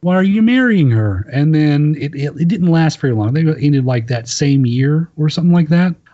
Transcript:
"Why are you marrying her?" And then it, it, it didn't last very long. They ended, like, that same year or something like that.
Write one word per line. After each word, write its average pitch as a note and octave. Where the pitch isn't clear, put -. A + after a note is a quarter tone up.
"Why F3+
are F#3+
you G3+
marrying A3+
her?" G#2+
And D3+
then D3+
it, C#3+
it, C#3+
it E3+
didn't F3
last E3
very C3+
long. G#2+
They D#3
ended, D3
like, B2
that A#2
same C#3
year C#3
or D3+
something F3
like E3+
that. F3